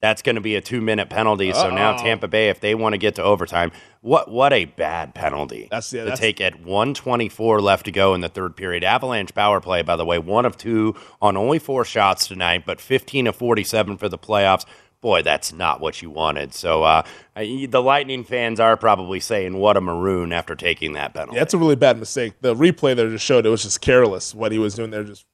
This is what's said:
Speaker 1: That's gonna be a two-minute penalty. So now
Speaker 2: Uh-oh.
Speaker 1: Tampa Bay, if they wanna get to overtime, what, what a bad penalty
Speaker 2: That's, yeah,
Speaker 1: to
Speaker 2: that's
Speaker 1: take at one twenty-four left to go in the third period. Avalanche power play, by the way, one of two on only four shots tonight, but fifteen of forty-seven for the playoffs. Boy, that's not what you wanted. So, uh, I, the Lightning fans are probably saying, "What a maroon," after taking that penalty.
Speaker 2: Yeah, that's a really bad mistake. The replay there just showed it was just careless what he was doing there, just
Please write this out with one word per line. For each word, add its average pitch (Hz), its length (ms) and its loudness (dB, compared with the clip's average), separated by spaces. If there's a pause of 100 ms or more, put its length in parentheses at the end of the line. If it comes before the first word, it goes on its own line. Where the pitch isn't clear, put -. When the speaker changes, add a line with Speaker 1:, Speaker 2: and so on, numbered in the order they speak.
Speaker 1:
That's 107 200 0
gonna 117 180 0
be 107 160 -2
a 95 60 -2
two-minute 110 480 -2
penalty. 104 420 0
So 92 160 0
now 101 240 0
Speaker 2:
Uh-oh. 104 100 -4
Speaker 1:
Tampa 113 240 -2
Bay, 107 220 2
if 95 120 -2
they 107 140 0
wanna 110 220 0
get 104 200 -2
to 95 60 -4
overtime, 85 480 2 (300)
what, 139 300 0
what 131 240 2
a 101 100 2
bad 80 500 -6
penalty 69 560 -6
Speaker 2:
That's, 117 220 -8
yeah, 117 120 -10
Speaker 1:
to 110 60 -4
Speaker 2:
that's 131 100 -6
Speaker 1:
take 110 200 0
at 85 220 -4
one 101 320 -2
twenty-four 113 680 0
left 98 240 4
to 101 80 -8
go 98 220 4
in 90 80 -4
the 95 80 -6
third 92 260 -8
period. 87 260 -6
Avalanche 113 520 -2
power 104 260 2
play, 90 220 -2
by 85 140 0
the 82 100 -2
way, 85 120 0
one 101 280 0
of 113 100 -4
two 110 380 -2 (260)
on 101 160 2
only 127 220 0
four 131 260 -2
shots 98 420 2
tonight, 90 380 -2
but 90 160 -6
fifteen 131 460 -2
of 104 100 -2
forty-seven 107 640 0
for 104 100 -4
the 87 80 -6
playoffs. 98 480 2 (380)
Boy, 98 200 2
that's 76 300 -2
not 80 280 -2
what 78 220 -6
you 82 80 -14
wanted. 73 420 -4
So, 80 300 -2
uh, 78 200 6 (320)
I, 120 360 -8
the 127 100 4
Lightning 131 420 0
fans 113 380 -4
are 113 160 6
probably 95 420 0
saying, 95 380 -4
"What 101 220 4
a - 20 2
maroon," 90 500 -2
after 85 240 -4
taking 80 380 -2
that 73 220 -8
penalty. 78 220 -8
Speaker 2:
Yeah, 123 40 0
that's 156 140 0
a 185 40 2
really 160 180 4
bad 123 220 4
mistake. 113 440 -6
The 123 120 2
replay 147 400 2
there 117 140 2
just 110 160 -6
showed 123 220 4
it - 20 4
was 110 140 2
just 101 180 -6
careless 120 540 2
what 110 180 -4
he 110 60 -2
was 104 160 -2
doing 113 160 -8
there, 107 140 -8
just 104 300 -20